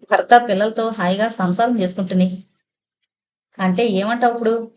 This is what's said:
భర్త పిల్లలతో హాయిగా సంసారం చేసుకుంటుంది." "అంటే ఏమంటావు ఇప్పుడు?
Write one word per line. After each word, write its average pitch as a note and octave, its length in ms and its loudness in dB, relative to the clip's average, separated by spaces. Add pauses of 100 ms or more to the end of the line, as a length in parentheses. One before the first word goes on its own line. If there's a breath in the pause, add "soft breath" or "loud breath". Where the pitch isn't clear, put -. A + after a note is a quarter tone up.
(120)
భర్త A#3+ 360 4
పిల్లలతో A3 420 -2
హాయిగా G3+ 380 -2
సంసారం A3 520 -2
చేసుకుంటుంది." F#3 640 -2 (1160)
"అంటే F#3+ 280 2
ఏమంటావు A#3 460 0
ఇప్పుడు? A3+ 440 -2